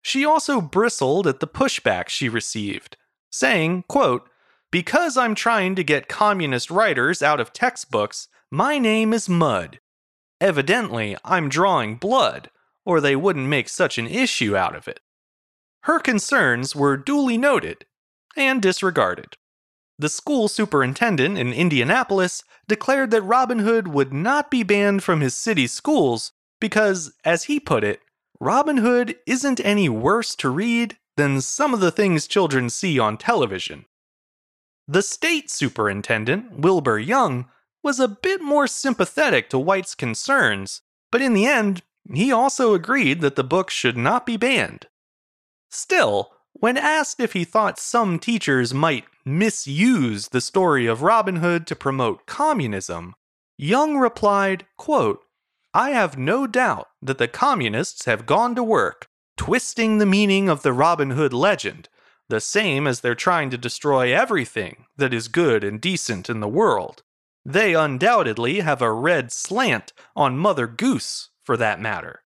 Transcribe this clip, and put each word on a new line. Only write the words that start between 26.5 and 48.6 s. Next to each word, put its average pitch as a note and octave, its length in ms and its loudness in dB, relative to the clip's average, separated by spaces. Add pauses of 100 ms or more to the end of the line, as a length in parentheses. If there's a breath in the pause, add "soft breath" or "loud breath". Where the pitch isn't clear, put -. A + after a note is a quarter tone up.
because, G3 500 0 (140)
as E3 200 2
he D4 140 -2
put B2 240 0
it, G#2 180 -2 (400)
Robin C4+ 380 2
Hood A#3+ 380 2 (100)
isn't B3+ 340 -2
any G3+ 280 2
worse C#3 480 0
to C#3 140 -2
read A#3 460 -2 (200)
than C#3 240 2
some C#4 320 -2
of A3 80 0
the F3+ 100 4
things F3+ 360 0
children C#3 420 2
see D#3 300 -2
on A2 180 0
television. G2+ 720 -2 (1000)
The F3 160 2
state - 480 -2
superintendent, A#2 1080 -2
Wilbur D3 400 2
Young, C#3 480 0 (360 soft breath)
was C#4 160 -2
a C4 100 2
bit F#4 340 -4
more D4 240 2
sympathetic A#3 840 0
to C3+ 80 0
White's F#3 360 0
concerns, A#2 880 -2 (280)
but B3 120 2
in C4 100 2
the G#3 140 4
end, G#3 360 0 (300)
he G#3 180 0
also B3 440 2
agreed E3+ 460 0
that C#3+ 160 0
the C3+ 80 0
book F3+ 260 0
should B2 260 -2
not E3 300 0
be A#3 100 -4
banned. A3+ 500 -2 (840)
Still, A2+ 640 0 (200 soft breath)
when A#3+ 240 0
asked D4+ 440 -2
if A#3 120 0
he F3+ 120 -2
thought G#3 340 0
some G3+ 400 0
teachers C3+ 560 0